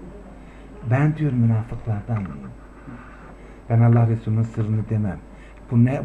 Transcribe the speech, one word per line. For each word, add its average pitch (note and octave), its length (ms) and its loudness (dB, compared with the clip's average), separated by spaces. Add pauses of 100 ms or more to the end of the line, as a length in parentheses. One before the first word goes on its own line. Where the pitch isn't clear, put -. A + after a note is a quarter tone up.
(920)
"Ben," D3+ 260 2
diyor, D3+ 160 0
"münafıklardan A2+ 880 -2
mıyım? C#2 280 -12 (1200)
Ben A#2 100 4
Allah A#2 280 6
Resulü'nün A2 340 0
sırrını A2 480 -2
demem. G#2 280 -2 (520)
Bu A#2+ 140 6
ne, C#3 200 0